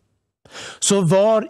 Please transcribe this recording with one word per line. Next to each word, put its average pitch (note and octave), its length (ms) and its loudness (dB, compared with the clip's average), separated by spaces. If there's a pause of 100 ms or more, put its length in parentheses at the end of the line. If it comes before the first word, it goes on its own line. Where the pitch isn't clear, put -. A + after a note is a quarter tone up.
(800)
Så G3+ 220 0
var G3 480 2